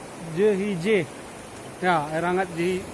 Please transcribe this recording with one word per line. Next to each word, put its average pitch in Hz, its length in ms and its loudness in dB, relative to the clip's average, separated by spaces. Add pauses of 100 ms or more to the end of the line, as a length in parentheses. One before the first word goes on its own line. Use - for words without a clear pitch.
(380)
Jehije. 196 720 4 (720)
Ya, 170 320 4
air 165 80 0
hangat 180 320 0
Jehi-, 180 400 0